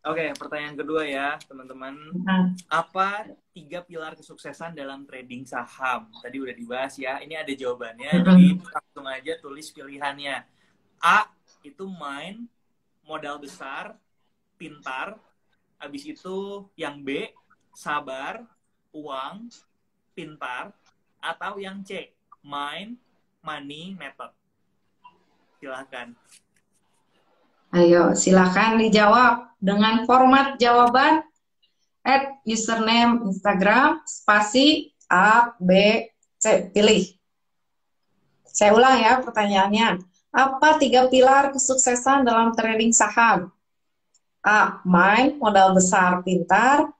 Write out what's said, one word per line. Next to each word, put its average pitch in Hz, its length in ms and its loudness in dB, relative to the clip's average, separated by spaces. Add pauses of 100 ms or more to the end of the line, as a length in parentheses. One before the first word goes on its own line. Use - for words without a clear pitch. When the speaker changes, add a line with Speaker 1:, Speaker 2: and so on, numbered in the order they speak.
Speaker 1:
Oke, 156 300 -8
pertanyaan 147 400 -14
kedua 151 320 -8
ya, 143 400 -8
teman-teman. 131 480 -20 (260)
Speaker 2:
Nah. 185 300 0 (160)
Speaker 1:
Apa 190 580 -4 (300)
tiga 170 260 -16
pilar 160 380 -16
kesuksesan 160 560 -18
dalam 139 320 -16
trading 127 400 -18
saham? 123 720 -8
Tadi 127 240 -14
udah 127 80 -10
dibahas 123 480 -10
ya. 135 240 -8
Ini 156 160 -14
ada 147 160 -12
jawabannya, 123 560 -10
Speaker 2:
Mm-mm. 180 160 0
Speaker 1:
jadi 185 200 8 (120)
langsung - 480 -16
aja 135 320 -12
tulis 147 320 -18
pilihannya. 139 720 -12 (580)
A, 190 240 2 (400)
itu 185 240 -18
main, 170 560 -14 (560)
modal 147 400 -14
besar, 147 560 -18 (640)
pintar. 151 560 -14 (640)
Habis 143 240 -16
itu 196 720 -14
yang 143 240 -12
B, 143 320 -10 (400)
sabar, 147 720 -10 (480)
uang, 151 560 -14 (640)
pintar. 151 560 -14 (480)
Atau 180 400 -12
yang 196 240 -14
C, 185 320 -16 (320)
main, 147 480 -12 (480)
money, 156 560 -14
method. 135 320 -18 (1400)
Silahkan. 131 480 -16 (1600)
Speaker 2:
Ayo, 175 400 4
silahkan 196 640 2
dijawab 220 800 4
dengan 214 480 0
format 262 500 4
jawaban 247 720 2 (800)
at 269 400 0
username 226 800 0
Instagram, 202 800 2
spasi, 254 880 0 (160)
A, 214 480 2
B, 190 480 2 (320)
C. - 320 0
Pilih. 208 480 0 (1300)
Saya 208 320 2
ulang 262 240 6
ya 233 180 4
pertanyaannya. 202 840 0 (240)
Apa 277 480 2
tiga 254 320 4
pilar 269 400 4
kesuksesan 262 720 0
dalam 226 320 2
trading 226 400 0
saham? 220 560 2 (960)
A, 208 400 2
main 202 500 4
modal 190 380 4
besar 180 480 2
pintar. 220 800 2